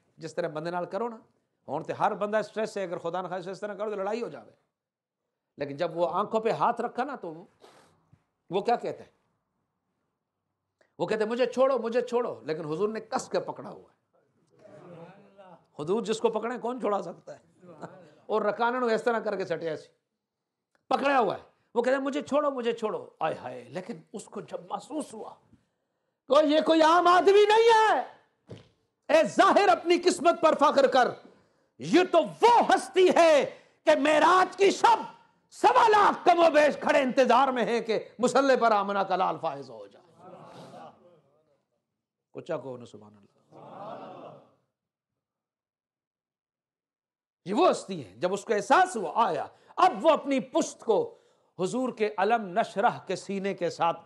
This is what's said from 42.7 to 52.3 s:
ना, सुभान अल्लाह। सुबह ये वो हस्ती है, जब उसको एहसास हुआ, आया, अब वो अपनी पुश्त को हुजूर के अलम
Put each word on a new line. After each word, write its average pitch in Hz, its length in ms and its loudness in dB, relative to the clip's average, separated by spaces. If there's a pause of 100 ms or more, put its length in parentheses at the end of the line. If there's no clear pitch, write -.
ना, 120 80 -18
सुभान 104 260 -20
अल्लाह। 104 220 -20
सुबह - - -20
ये 170 60 -8
वो 311 160 2
हस्ती 190 320 -4
है, 117 200 -16
जब 175 120 -4
उसको 202 220 -4
एहसास 311 420 2
हुआ, 175 200 -8
आया, 170 340 -2 (280)
अब 277 240 2
वो 320 80 4
अपनी 277 300 0
पुश्त - 420 -4
को - 380 -2 (380)
हुजूर 214 340 -4
के 214 160 -2
अलम 208 520 -2